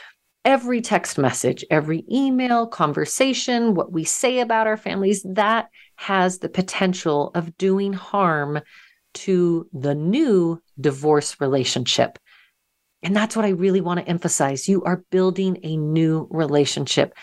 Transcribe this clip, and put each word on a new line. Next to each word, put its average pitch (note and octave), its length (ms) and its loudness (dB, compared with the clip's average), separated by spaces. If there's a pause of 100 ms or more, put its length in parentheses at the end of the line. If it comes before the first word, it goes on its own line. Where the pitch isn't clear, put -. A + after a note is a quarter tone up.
(460)
Every B3 340 2
text - 380 -2
message, C3 520 0
every D#3 400 0
email, B3+ 580 0
conversation, A#3 1040 0
what - 180 -2
we D#3+ 140 -4
say B3+ 340 0
about A3+ 280 0
our G#3+ 100 0
families, G3 460 -2
that G#3 440 0 (280)
has F#3 440 0
the - 100 -8
potential F3+ 840 0
of E3 220 -6
doing F#3+ 340 0
harm D#3 680 0 (540)
to F3 580 0
the C#3+ 220 -2
new F3+ 680 2 (180)
divorce C#3+ 640 0
relationship. C3 760 0 (840)
And F3+ 140 0
that's A3 200 0
what A3 100 0
I G3+ 40 0
really F#3+ 320 2
want F3 180 -2
to - 80 -10
emphasize. D#3 600 -2
You G3 160 2
are F3 280 -2
building F#3 520 0
a D#3+ 140 -4
new D#3+ 540 0
relationship. C#3+ 920 0